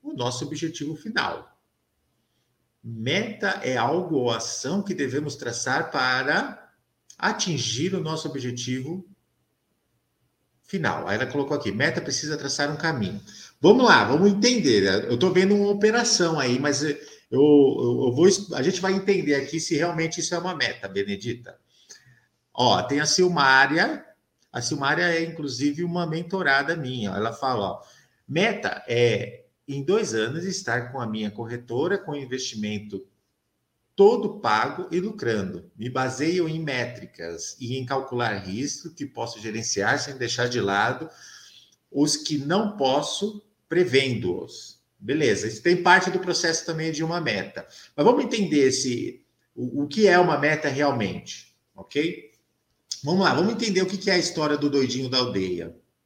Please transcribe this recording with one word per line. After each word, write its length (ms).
o 120
nosso 320
objetivo 500
final. 580
Meta 800
é 140
algo 400
ou 140
ação 520
que 120
devemos 400
traçar 560
para 800
atingir 760
o 60
nosso 280
objetivo 760
final. 420
Aí 100
ela 100
colocou 300
aqui: 140
meta 300
precisa 360
traçar 360
um 40
caminho. 440
Vamos 240
lá, 200
vamos 260
entender. 800
Eu 100
tô 120
vendo 240
uma 160
operação 680
aí, 200
mas 240
eu, 80
eu, 760
eu 80
vou 120
es-, 260
a 100
gente 180
vai 120
entender 420
aqui 260
se 160
realmente 440
isso 140
é 40
uma 160
meta, 340
Benedita. 680
Ó, 280
tem 180
a 60
Silmária. 960
A 80
Silmária 440
é, 180
inclusive, 640
uma 220
mentorada 680
minha. 340
Ela 220
fala: 340
ó, 160
meta 600
é, 560
em 140
dois 320
anos, 300
estar 480
com 80
a 60
minha 240
corretora, 680
com 140
o 40
investimento 920
todo 460
pago 500
e 100
lucrando. 760
Me 140
baseio 580
em 100
métricas 1040
e 160
em 80
calcular 540
risco 560
que 100
posso 340
gerenciar 600
sem 180
deixar 320
de 120
lado 480
os 260
que 220
não 380
posso, 680
prevendo-os. 1120
Beleza, 480
isso 160
tem 200
parte 280
do 100
processo 440
também 260
de 140
uma 160
meta. 460
Mas 120
vamos 180
entender 440
esse, 580
o, 280
o 40
que 200
é 120
uma 200
meta 300
realmente, 840
ok? 560
Vamos 200
lá, 100
vamos 180
entender 300
o 40
que, 120
que 120
é 40
a 40
história 380
do 140
doidinho 400
da 80
aldeia. 580